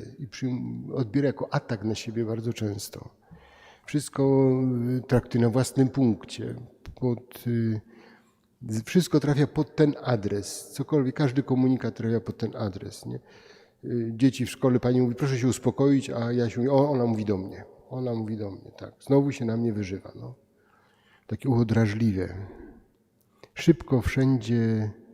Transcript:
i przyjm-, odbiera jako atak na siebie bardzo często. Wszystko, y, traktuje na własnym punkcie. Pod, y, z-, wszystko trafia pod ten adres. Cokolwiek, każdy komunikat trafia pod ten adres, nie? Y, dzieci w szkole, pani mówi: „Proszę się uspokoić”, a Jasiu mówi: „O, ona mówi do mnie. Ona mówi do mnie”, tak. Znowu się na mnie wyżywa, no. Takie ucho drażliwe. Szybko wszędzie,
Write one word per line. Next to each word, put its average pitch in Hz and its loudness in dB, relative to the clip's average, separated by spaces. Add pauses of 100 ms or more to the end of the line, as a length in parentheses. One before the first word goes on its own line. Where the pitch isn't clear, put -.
(200)
i - -10
przyjm-, 123 -6
odbiera 135 0
jako - -4
atak 117 -4
na 107 0
siebie 117 -4
bardzo 113 -4
często. - -8 (760)
Wszystko, 135 2 (460)
y, 123 -2
traktuje 120 2
na 117 6
własnym 127 2
punkcie. 120 0 (400)
Pod, - -4
y, 113 0 (880)
z-, 113 -4
wszystko 160 2
trafia 147 2
pod - -4
ten 147 4 (100)
adres. 101 -4
Cokolwiek, 139 -2
każdy 135 0
komunikat 127 0
trafia 113 0
pod - -6
ten 107 -4
adres, 98 -8
nie? 123 -8 (640)
Y, 113 -4
dzieci 123 2
w - -6
szkole, 123 2
pani 127 4
mówi: 120 2
„Proszę 135 0
się 120 2
uspokoić”, 135 2
a 117 -2
Jasiu 120 0
mówi: 123 2
„O, 139 4
ona 127 2
mówi 107 0
do 101 2
mnie. 95 -10 (260)
Ona 127 -6
mówi 110 -6
do 104 -8
mnie”, - -16
tak. - -14
Znowu 139 4
się 131 -6
na 113 0
mnie 117 0
wyżywa, 95 -6
no. 123 -14 (920)
Takie 123 -4
ucho 120 4
drażliwe. 104 2 (1200)
Szybko - 2
wszędzie, 113 2 (220)